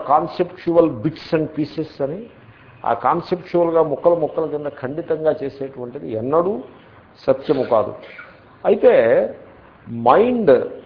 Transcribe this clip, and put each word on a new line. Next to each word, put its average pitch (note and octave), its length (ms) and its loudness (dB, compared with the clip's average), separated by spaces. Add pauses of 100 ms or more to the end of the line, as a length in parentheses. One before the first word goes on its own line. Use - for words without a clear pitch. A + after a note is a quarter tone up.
(120)
conceptual E3 800 2
bits C#3+ 460 -4
and D#3 120 0 (120)
pieces D3+ 440 -6
అని, E3 200 -8 (640)
ఆ A#2 80 2
కాన్సెప్చువల్గా E3 880 0
ముక్కలు D#3 320 2
ముక్కల D#3+ 300 -2
కింద D3 220 -8
ఖండితంగా D3+ 760 -4
చేసేటువంటిది C3+ 720 -10
ఎన్నడూ E3 460 0 (680)
సత్యము C3+ 360 0
కాదు. G#2+ 300 0 (720)
అయితే F#3+ 720 4 (560)
మైండ్, D3+ 800 4 (160)